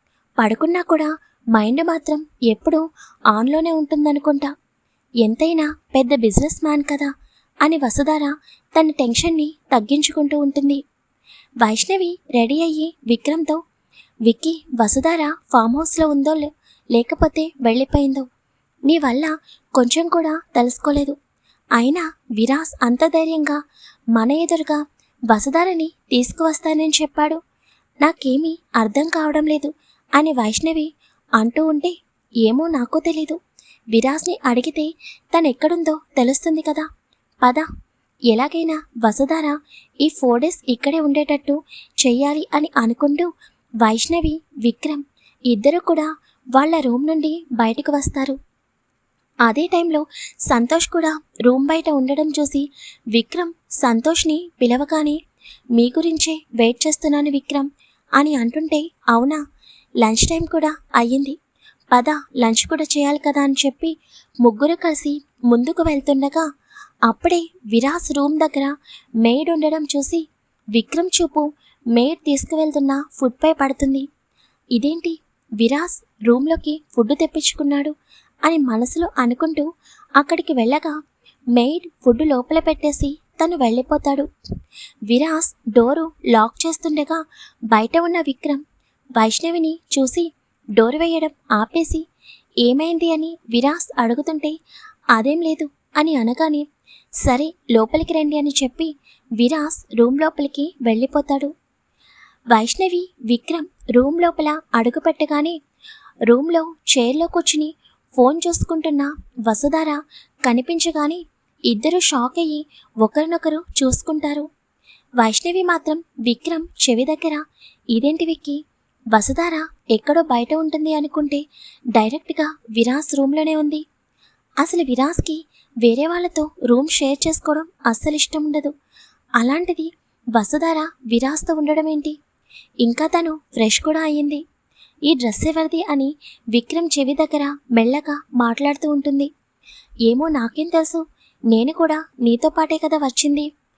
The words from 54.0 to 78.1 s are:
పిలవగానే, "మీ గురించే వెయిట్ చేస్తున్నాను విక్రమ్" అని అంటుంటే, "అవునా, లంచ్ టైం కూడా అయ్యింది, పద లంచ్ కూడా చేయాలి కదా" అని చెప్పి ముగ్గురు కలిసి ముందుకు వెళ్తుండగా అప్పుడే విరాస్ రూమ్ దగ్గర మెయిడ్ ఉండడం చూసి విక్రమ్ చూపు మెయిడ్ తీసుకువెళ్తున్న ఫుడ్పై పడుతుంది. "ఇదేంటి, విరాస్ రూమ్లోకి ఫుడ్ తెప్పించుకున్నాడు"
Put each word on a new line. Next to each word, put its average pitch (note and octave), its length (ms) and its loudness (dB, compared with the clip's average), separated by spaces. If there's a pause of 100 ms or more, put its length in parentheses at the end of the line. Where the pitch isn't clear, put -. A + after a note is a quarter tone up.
పిలవగానే, D4 600 0 (500)
"మీ A#3 180 6
గురించే D#4+ 540 -2 (120)
వెయిట్ A#3 320 2
చేస్తున్నాను D4 440 0
విక్రమ్" C#4 400 -4 (440)
అని D4 200 2
అంటుంటే, D4+ 560 -2 (180)
"అవునా, C4+ 380 2 (500)
లంచ్ A3+ 320 4
టైం E4 160 -2
కూడా D#4 320 -2 (180)
అయ్యింది, C4+ 440 0 (540)
పద B3 180 4 (260)
లంచ్ A3+ 320 2
కూడా D#4 160 -2 (140)
చేయాలి C#4+ 200 0
కదా" C#4+ 240 0
అని C#4 120 2 (120)
చెప్పి D#4+ 300 -4 (440)
ముగ్గురు A#3+ 340 4
కలిసి D4 480 -4 (220)
ముందుకు B3 380 2
వెళ్తుండగా C#4+ 720 0 (500)
అప్పుడే E4+ 480 0 (160)
విరాస్ C4+ 460 0
రూమ్ C#4+ 260 0
దగ్గర C#4+ 380 -2 (380)
మెయిడ్ A#3+ 360 2
ఉండడం D#4 340 0 (120)
చూసి D#4 320 -4 (400)
విక్రమ్ D4+ 420 0 (120)
చూపు D4+ 300 -2 (340)
మెయిడ్ A#3+ 340 2
తీసుకువెళ్తున్న C#4+ 920 -2
ఫుడ్పై C4+ 400 0
పడుతుంది. C4+ 560 -2 (640)
"ఇదేంటి, D#4 480 -2 (340)
విరాస్ B3+ 500 -2 (220)
రూమ్లోకి D4+ 680 0
ఫుడ్ A#3 220 0
తెప్పించుకున్నాడు" D4 840 -2 (480)